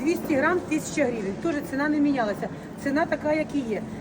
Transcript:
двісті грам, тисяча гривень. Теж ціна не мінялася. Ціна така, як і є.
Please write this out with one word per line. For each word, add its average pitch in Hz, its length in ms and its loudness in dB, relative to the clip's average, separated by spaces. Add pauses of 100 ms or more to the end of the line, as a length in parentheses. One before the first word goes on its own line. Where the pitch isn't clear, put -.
двісті 311 340 0
грам, 311 240 4 (100)
тисяча 302 360 0
гривень. 214 380 -2
Теж 330 120 0 (160)
ціна 285 180 0
не 302 120 2
мінялася. 233 480 2 (340)
Ціна 285 240 2
така, 302 260 0
як 311 220 2
і 294 40 0
є. 220 240 -2 (180)